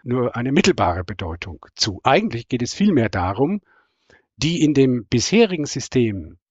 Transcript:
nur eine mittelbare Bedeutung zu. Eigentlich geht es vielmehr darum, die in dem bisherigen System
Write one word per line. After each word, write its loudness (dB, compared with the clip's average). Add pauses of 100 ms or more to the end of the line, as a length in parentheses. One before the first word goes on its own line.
nur -2
eine -4
mittelbare 2
Bedeutung -12 (120)
zu. -4
Eigentlich 0
geht -4
es -6
vielmehr 2
darum, -2 (760)
die 0
in 2
dem 4
bisherigen 2
System -2 (120)